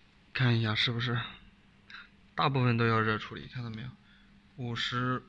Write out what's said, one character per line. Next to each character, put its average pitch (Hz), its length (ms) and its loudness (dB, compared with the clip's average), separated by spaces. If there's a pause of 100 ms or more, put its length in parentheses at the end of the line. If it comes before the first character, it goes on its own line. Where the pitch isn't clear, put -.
(340)
看 120 240 4
一 113 60 2
下 110 100 0
是 - 160 0
不 120 100 -2
是？ 120 200 -2 (1120)
大 156 160 2
部 135 140 2
分 120 120 6
都 117 120 4
要 113 120 4
热 110 200 2
处 - 160 -10
理， 73 180 -12
看 123 80 -8
到 117 80 -8
没 110 140 -10
有？ 127 60 -10 (680)
五 120 200 -6
十， 123 540 -2